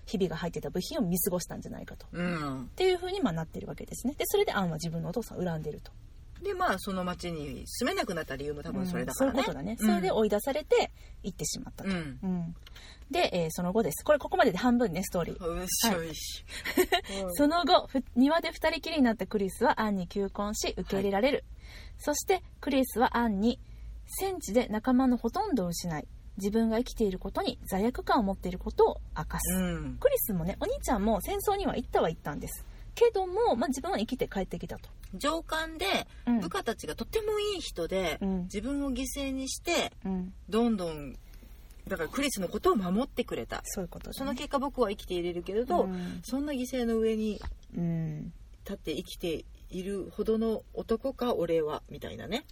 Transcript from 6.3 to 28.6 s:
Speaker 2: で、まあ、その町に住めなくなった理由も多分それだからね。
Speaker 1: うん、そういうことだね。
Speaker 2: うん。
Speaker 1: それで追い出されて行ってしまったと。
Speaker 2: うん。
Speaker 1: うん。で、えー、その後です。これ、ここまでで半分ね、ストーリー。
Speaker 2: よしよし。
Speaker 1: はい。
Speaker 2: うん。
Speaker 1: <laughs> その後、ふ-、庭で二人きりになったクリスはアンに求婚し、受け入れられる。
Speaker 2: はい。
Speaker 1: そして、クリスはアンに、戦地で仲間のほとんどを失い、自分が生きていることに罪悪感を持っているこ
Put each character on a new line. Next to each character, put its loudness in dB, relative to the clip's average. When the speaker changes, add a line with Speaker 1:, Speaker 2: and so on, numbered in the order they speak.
Speaker 2:
で、 -2
ま 2
あ、 4
そ -4
の 0
町 -4
に -6
住 -2
め 0
な 0
く -2
な -2
っ -4
た -6
理 -6
由 -4
も -8
多 -6
分 -2
そ -2
れ 0
だ -4
か 4
ら 2
ね。 0
Speaker 1:
う 4
ん、 4
そ -
う -
い -
う -
こ 0
と -2
だ -6
ね。 -4
Speaker 2:
う 0
ん。 8
Speaker 1:
そ 8
れ 2
で 2
追 6
い 4
出 4
さ -2
れ 0
て 4
行 -6
っ -14
て -2
し -4
ま -8
っ -16
た -12
と。 0
Speaker 2:
う 2
ん。 -2
Speaker 1:
う -2
ん。 -2
で、 2
え 2
ー、 -2
そ -4
の 2
後 4
で 2
す。 -6
こ 8
れ、 8
こ -4
こ 0
ま 8
で 6
で 0
半 6
分 4
ね、 0
ス -4
ト 2
ー 2
リ -6
ー。 -10
Speaker 2:
よ -2
し 2
よ 0
し。 -8
Speaker 1:
は -4
い。 -4
Speaker 2:
う -2
ん。 -4
Speaker 1:
<laughs> -4
そ 6
の 4
後、 6
ふ-、 0
庭 6
で -2
二 2
人 -2
き -6
り 0
に 8
な 6
っ -2
た -4
ク 0
リ 2
ス 0
は 4
ア 2
ン 2
に -2
求 -2
婚 -2
し、 -2
受 -4
け 0
入 2
れ 2
ら 2
れ 6
る。 2
Speaker 2:
は 0
い。 -16
Speaker 1:
そ 0
し -2
て、 2
ク -2
リ 6
ス 0
は 6
ア 4
ン 2
に、 4
戦 -2
地 -6
で 6
仲 2
間 6
の 6
ほ 0
と 0
ん 2
ど 2
を 0
失 -2
い、 -8
自 0
分 4
が 4
生 2
き -8
て 2
い 4
る -4
こ -6
と -2
に -2
罪 0
悪 0
感 4
を 2
持 2
っ -2
て -6
い -4
る -6
こ -6